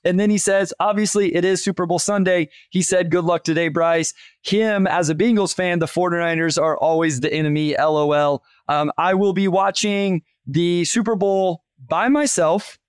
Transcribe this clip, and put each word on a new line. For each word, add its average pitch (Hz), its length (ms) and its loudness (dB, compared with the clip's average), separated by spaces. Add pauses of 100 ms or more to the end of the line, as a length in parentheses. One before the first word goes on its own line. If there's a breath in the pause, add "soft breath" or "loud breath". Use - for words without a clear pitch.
And 180 140 2
then 208 120 2
he 208 80 2
says, 196 420 0
"Obviously, 202 560 0
it 175 80 2
is 185 180 0
Super 185 240 -2
Bowl 170 140 0
Sunday." 185 480 0 (220 loud breath)
He 185 120 -2
said, 180 280 0
"Good 175 140 0
luck 170 200 -2
today, 165 240 0
Bryce." 165 460 0 (280 loud breath)
Him, 202 440 0
as 165 240 0
a 156 40 -2
Bengals 202 400 0
fan, 180 260 -2
the 160 60 0
forty-niners 170 720 -2
are 156 200 0
always 160 420 0
the 151 120 -2
enemy, 151 440 -2
L 156 220 0
O 147 140 2
L. 147 300 0 (260 soft breath)
Um, 147 300 0
I 180 160 0
will 196 200 2
be 196 140 0
watching 196 760 0 (220)
the 170 420 0
Super 226 280 -2
Bowl 190 480 0 (240)
by 180 220 0
myself 208 680 0 (120)